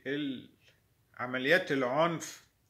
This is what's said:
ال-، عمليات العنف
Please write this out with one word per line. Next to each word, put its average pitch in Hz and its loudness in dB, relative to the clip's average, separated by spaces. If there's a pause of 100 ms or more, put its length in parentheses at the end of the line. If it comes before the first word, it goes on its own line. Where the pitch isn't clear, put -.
ال-، 139 -6 (640)
عمليات 131 2
العنف 143 0 (240)